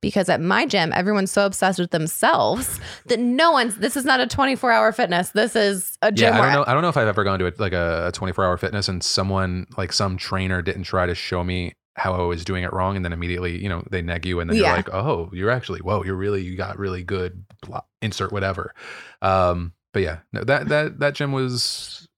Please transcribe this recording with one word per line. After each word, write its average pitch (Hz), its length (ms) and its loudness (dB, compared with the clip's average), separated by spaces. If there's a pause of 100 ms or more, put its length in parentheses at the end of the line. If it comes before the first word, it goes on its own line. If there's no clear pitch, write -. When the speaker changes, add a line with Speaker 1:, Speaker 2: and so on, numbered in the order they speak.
Speaker 1:
because 190 260 0
at 170 120 4
my 196 260 2
gym, 180 260 0
everyone's 196 380 0
so 202 160 2
obsessed 190 320 0
with 175 140 -2
themselves 160 880 0 (280)
that 208 120 2
no 254 340 4
one's, 240 240 2
this 220 200 -2
is 262 80 -2
not 262 160 4
a 247 60 2
twenty-four 262 440 0
hour 220 220 6
fitness. 180 380 0
This - 260 2
is 202 460 2
a 214 100 4
gym 220 220 6
Speaker 2:
Yeah, - 20 6
I 110 40 6
Speaker 1:
where - 120 4
Speaker 2:
don't 143 80 4
know. 143 100 2
I 127 40 6
don't 151 80 4
know 175 80 2
if 151 80 -2
I've 113 100 4
ever 101 160 2
gone 98 140 2
to 92 80 0
a, 87 100 0
like, 98 160 -2
a, 85 360 0
a 90 40 -4
twenty-four 95 320 -2
hour 90 140 2
fitness 101 300 -2
and 92 140 -4
someone, 95 640 0 (120)
like, 92 160 -4
some 92 240 0
trainer 92 420 -2
didn't 90 220 -4
try 90 240 0
to 87 80 -2
show 90 280 -4
me 90 300 -2 (240)
how 95 160 0
I 90 120 0
was 87 200 -2
doing 92 200 -2
it - 100 -6
wrong. 95 220 0
And 92 80 -4
then 85 100 -4
immediately, 87 480 -4
you 101 80 -4
know, 85 200 -4
they 92 120 -2
neg 85 240 -4
you 90 140 -2
and 82 100 -4
then - 80 2
Speaker 1:
Yeah. 185 80 4
Speaker 2:
you're 90 100 4
like, 90 160 -4
"Oh, 95 400 -2
you're 92 180 -2
actually, 120 300 -4
whoa, 92 240 -2
you're 95 120 -4
really, 98 260 -2
you 90 140 -8
got 95 220 -8
really 92 240 -6
good 92 440 -6 (160)
blah, - 180 -10 (220)
insert 101 280 -4
whatever." 95 440 -4 (480)
Um, 87 500 2 (220)
but 101 80 2
yeah, 80 160 -4 (160)
no, - 100 -6
that, 135 240 2
that, 151 320 0
that 143 140 0
gym 139 180 -4
was 131 760 -4 (120)